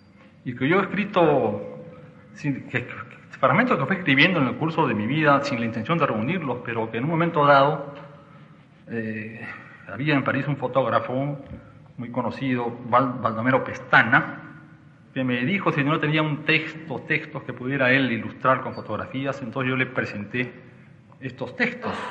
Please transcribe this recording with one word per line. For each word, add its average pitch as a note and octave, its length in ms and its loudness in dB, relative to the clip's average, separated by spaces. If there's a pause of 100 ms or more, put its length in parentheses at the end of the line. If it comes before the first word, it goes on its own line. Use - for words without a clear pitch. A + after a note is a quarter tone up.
(440)
Y B2 120 -6
que C3 120 0
yo F3+ 120 4
he - 20 4
escrito, D#3+ 800 2 (720)
sin, C#3 360 -4
que, A#2+ 180 -4 (520)
fragmentos A#3+ 380 4
que C#3 80 -2
fui F#3+ 120 0
escribiendo D#3+ 420 4
en C3 80 2
el A2+ 80 -4
curso D#3+ 320 0
de A#2 80 0
mi G#2+ 100 -2
vida C#3+ 380 4
sin B2 160 -2
la A#2 60 -2
intención A2+ 340 -2
de C#3+ 80 2
reunirlos, B2+ 580 -2
pero A2+ 240 -2
que A2+ 80 -6
en A#2+ 60 -2
un D#3+ 80 -2
momento D#3+ 340 2
dado, C#3+ 480 6 (960)
eh, A2 580 -6 (460)
había C#3+ 240 0
en C3 80 2
París B2 240 0
un C#3+ 100 0
fotógrafo B2+ 840 0 (580)
muy A#2+ 120 -10
conocido, B2 640 -2 (140)
Val-, B2 320 2
Baldomero A#2 420 2
Pestana, - 760 2 (720)
que C3 100 -2
me B2 220 0
dijo F3+ 260 2
si C#3+ 120 0
no D#3 160 2
tenía D#3 240 2
un D3+ 220 -2
texto, D3+ 560 -2
textos - 420 -6
que B2 100 -10
pudiera B2+ 380 0
él C3 200 4
ilustrar A#2 500 0
con A#2 120 -8
fotografías, A#2+ 680 -6
entonces B2+ 260 -2
yo C3 60 0
le B2+ 100 0
presenté A#2+ 840 -6 (500)
estos - 340 -10
textos. A#3+ 380 -4 (180)